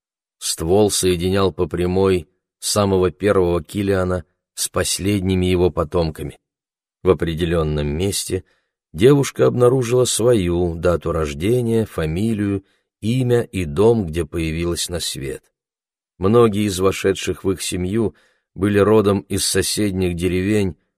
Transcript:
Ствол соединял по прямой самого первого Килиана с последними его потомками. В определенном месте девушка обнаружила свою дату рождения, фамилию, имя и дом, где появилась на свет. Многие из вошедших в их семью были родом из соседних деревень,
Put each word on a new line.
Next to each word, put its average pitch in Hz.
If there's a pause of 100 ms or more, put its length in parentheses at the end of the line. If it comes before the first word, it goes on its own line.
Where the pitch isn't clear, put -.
(400)
Ствол 95
соединял 92
по 87
прямой 90 (300)
самого 95
первого 87
Килиана 92 (300)
с -
последними 95
его 90
потомками. 78 (640)
В 92
определенном 80
месте 92 (480)
девушка 127
обнаружила 123
свою 90
дату 85
рождения, 104
фамилию, 98 (360)
имя 120
и 95
дом, 101
где 80
появилась 82
на 87
свет. 67 (760)
Многие 107
из 95
вошедших 95
в 95
их 87
семью 95 (400)
были 101
родом 101 (100)
из 98
соседних 92
деревень, 92 (220)